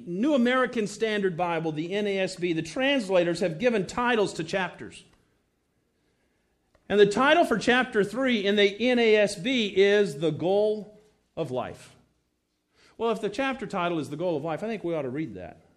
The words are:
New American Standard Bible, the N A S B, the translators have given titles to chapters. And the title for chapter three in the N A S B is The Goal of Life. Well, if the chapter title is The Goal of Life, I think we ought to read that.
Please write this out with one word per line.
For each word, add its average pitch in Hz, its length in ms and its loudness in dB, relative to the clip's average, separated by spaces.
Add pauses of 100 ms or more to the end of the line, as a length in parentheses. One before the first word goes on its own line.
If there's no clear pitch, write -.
New 208 280 0
American 247 520 2
Standard 202 520 -2
Bible, 165 340 -2
the 165 220 -6
N 208 120 -2
A 196 120 -2
S 190 180 -2
B, 170 160 -2
the 160 80 -2
translators 185 800 0
have 170 180 -2
given 220 280 0
titles 240 480 0
to 170 100 -6
chapters. 165 600 -8 (1800)
And 202 120 4
the 202 60 10
title 285 400 4
for 254 100 0
chapter 240 480 2
three 240 420 0
in 202 100 2
the 202 340 2
N 240 80 2
A 220 180 6
S 208 200 2
B 226 380 -2
is 202 440 4
The 156 140 0
Goal 202 680 -2 (360)
of 151 160 -6
Life. 110 440 -8 (1040)
Well, 226 120 0
if 208 120 -4
the 202 80 -4
chapter 262 360 -4
title 175 320 -2
is 131 120 -6
The 151 60 -10
Goal 170 200 -2
of 135 80 -6
Life, 165 180 -6
I 214 40 -6
think 220 180 -8
we 170 100 -4
ought 151 80 -2
to 127 80 -6
read 135 240 -6
that. 90 280 -16 (140)